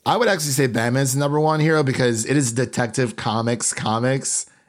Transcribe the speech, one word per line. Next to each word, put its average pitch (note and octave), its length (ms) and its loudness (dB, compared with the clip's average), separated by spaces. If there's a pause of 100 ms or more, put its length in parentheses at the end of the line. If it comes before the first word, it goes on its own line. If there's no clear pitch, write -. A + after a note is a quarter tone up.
I E3+ 140 2
would A#3 100 2
actually D3+ 240 0
say C3 140 2
Batman's B2 480 0
the C3+ 40 0
number C#3+ 220 0
one D#3 200 2
hero D#3 220 4
because B2 440 0
it C3+ 100 2
is C3 160 2
Detective A#2+ 640 -2
Comics A2+ 560 -2
comics. B2+ 720 -2 (240)